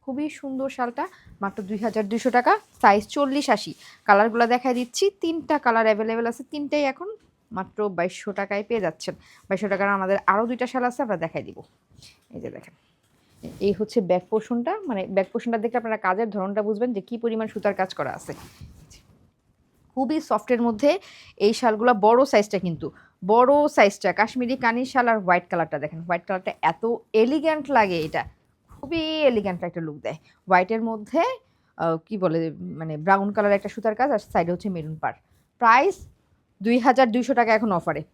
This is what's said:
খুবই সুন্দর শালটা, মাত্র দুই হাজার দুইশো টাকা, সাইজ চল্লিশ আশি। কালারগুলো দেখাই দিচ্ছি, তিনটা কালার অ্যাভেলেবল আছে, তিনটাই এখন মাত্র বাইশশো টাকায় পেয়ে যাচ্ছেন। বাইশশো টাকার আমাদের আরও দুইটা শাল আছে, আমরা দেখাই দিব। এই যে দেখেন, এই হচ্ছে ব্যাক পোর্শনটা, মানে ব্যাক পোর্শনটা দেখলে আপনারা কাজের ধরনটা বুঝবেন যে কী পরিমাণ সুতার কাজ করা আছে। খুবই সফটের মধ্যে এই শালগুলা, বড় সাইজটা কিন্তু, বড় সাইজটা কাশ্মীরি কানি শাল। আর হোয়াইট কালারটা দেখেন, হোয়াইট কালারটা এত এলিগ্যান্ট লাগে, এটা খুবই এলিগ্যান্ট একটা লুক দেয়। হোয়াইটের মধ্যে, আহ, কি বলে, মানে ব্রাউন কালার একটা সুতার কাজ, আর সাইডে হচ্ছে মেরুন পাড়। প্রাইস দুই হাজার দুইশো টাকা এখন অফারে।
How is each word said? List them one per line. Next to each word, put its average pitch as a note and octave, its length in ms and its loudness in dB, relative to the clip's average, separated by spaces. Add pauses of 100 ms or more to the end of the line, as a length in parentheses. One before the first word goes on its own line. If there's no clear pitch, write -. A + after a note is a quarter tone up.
খুবই C4+ 240 -6 (140)
সুন্দর C4+ 360 -6
শালটা, B3 280 -4 (380)
মাত্র G3 160 -6 (100)
দুই G#3+ 180 -6
হাজার A3 260 0
দুইশো A#3 240 0
টাকা, B3 160 4 (300)
সাইজ G#3 200 8 (120)
চল্লিশ C#4+ 320 0 (100)
আশি। E3+ 160 -8 (360)
কালারগুলো A3 360 6 (100)
দেখাই B3 240 0
দিচ্ছি, B3 260 -4 (180)
তিনটা D#4+ 420 -2
কালার A3+ 240 2
অ্যাভেলেবল A3 440 0
আছে, B3+ 100 -12 (100)
তিনটাই D4 400 -2
এখন F4 160 -12 (420)
মাত্র - 280 -10 (180)
বাইশশো F3+ 340 -4 (100)
টাকায় G3+ 280 -4
পেয়ে A3+ 180 -2
যাচ্ছেন। D#3+ 280 -6 (340)
বাইশশো G3 240 -4
টাকার G3 160 0 (100)
আমাদের F#3+ 200 0 (140)
আরও G#3 180 2
দুইটা B3 220 -4
শাল B3+ 180 -2
আছে, B3 160 -10
আমরা G#3 180 -2
দেখাই D#3+ 240 -6
দিব। - 100 -18 (760)
এই - 80 -12
যে - 140 -10
দেখেন, - 180 -20 (920)
এই G3+ 120 4
হচ্ছে G#3+ 200 0 (120)
ব্যাক F3+ 200 2
পোর্শনটা, A#3+ 420 -2 (160)
মানে G3+ 140 -4 (120)
ব্যাক F#3+ 180 0
পোর্শনটা A#3 320 -4
দেখলে A#3+ 180 -2
আপনারা A3 240 -4
কাজের G3 280 0
ধরনটা G3+ 340 -4
বুঝবেন A3 280 -2
যে G3 120 -6
কী A#3 160 -8
পরিমাণ A3 280 -2
সুতার G3+ 280 -2
কাজ F#3+ 180 -2
করা C#3 200 -4
আছে। - 160 -12 (1600)
খুবই C4 220 -2 (120)
সফটের A#3 360 0
মধ্যে A#3 240 2 (560)
এই A3 140 4
শালগুলা, A#3 320 4 (140)
বড় A#3 140 8 (120)
সাইজটা G#3 340 2
কিন্তু, E3 200 -6 (360)
বড় A#3 300 6 (240)
সাইজটা G#3 340 4 (100)
কাশ্মীরি A#3+ 440 0
কানি A#3 180 0 (100)
শাল। B3 200 2
আর A3 140 2
হোয়াইট F3 240 2
কালারটা D#3+ 340 -2
দেখেন, D#3+ 220 -10
হোয়াইট F3 220 -4
কালারটা F#3 240 -4 (180)
এত - 120 -6 (400)
এলিগ্যান্ট D4+ 440 0 (120)
লাগে, F#3+ 200 2 (100)
এটা C#3+ 140 -6 (560)
খুবই D#4+ 240 -6 (280)
এলিগ্যান্ট G3 380 -4
একটা E3+ 180 -10
লুক D3+ 180 -12
দেয়। B2 140 -8 (300)
হোয়াইটের F#3 420 2
মধ্যে, A3+ 320 -2 (560)
আহ, E3 180 0 (100)
কি G#3+ 160 -8
বলে, E3 160 2 (420)
মানে D#3+ 140 -8 (120)
ব্রাউন G3 280 4
কালার G3+ 240 4
একটা G3+ 160 -6
সুতার G#3+ 260 -2
কাজ, C4 160 2
আর G3+ 60 -2 (100)
সাইডে E3+ 220 0
হচ্ছে F3+ 220 -6
মেরুন D#3 260 -10
পাড়। A#2+ 140 -4 (440)
প্রাইস B3+ 360 4 (640)
দুই A#3 160 2 (100)
হাজার C4 280 6
দুইশো B3 260 0
টাকা A3+ 180 2
এখন G#3+ 200 0
অফারে। D3+ 240 -4 (120)